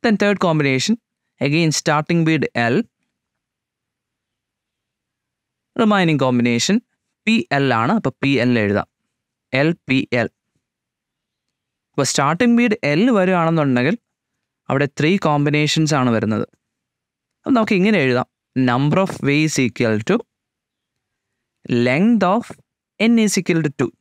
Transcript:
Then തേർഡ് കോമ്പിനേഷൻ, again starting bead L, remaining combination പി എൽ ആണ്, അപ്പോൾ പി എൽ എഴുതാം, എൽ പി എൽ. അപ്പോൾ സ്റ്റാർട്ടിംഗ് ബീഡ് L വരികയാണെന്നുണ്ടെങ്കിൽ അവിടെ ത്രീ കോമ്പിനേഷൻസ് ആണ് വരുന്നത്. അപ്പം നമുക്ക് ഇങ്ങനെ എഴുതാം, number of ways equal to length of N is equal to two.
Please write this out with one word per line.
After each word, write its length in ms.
Then 180
തേർഡ് 240
കോമ്പിനേഷൻ, 480
again 240
starting 480
bead 160
L, 40
remaining 440
combination 500
പി 80
എൽ 100
ആണ്, 180
അപ്പോൾ 140
പി 80
എൽ 80
എഴുതാം, 260
എൽ 80
പി 80
എൽ. 80
അപ്പോൾ 200
സ്റ്റാർട്ടിംഗ് 480
ബീഡ് 180
L 40
വരികയാണെന്നുണ്ടെങ്കിൽ 800
അവിടെ 160
ത്രീ 120
കോമ്പിനേഷൻസ് 720
ആണ് 180
വരുന്നത്. 300
അപ്പം 160
നമുക്ക് 240
ഇങ്ങനെ 240
എഴുതാം, 240
number 340
of 80
ways 260
equal 320
to 80
length 380
of 100
N 60
is 160
equal 260
to 140
two. 100